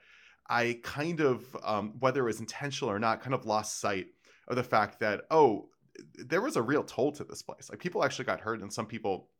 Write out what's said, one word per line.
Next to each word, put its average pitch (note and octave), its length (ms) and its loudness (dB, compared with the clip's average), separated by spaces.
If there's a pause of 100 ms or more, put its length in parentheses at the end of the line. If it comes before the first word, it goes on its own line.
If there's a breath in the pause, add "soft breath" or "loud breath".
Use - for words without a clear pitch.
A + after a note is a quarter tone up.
(480 loud breath)
I A#2+ 360 2
kind D#3 360 -2
of, B2+ 240 2 (200)
um, G#2+ 340 0
whether C3 220 2
it B2 60 2
was G#2+ 120 0
intentional C3 540 -4
or G2+ 80 0
not, A2+ 200 2
kind C3 140 -4
of B2+ 100 -2
lost G#2+ 360 -2
sight G2 260 -2 (400 soft breath)
of A#2+ 80 -4
the B2 80 2
fact G#2+ 380 2
that, G#2 220 0 (100)
oh, C3+ 360 6 (460)
there D#3+ 280 -2
was C#4+ 120 -2
a B2+ 80 4
real B2 220 2
toll C#3+ 260 0
to - 140 -8
this - 180 -14
place. - 280 -14
Like, - 100 -10
people F3 240 0
actually C3 220 -2
got G2 140 0
hurt A2 200 -4
and G#2 120 -10
some A2+ 140 -4
people G#2+ 540 -4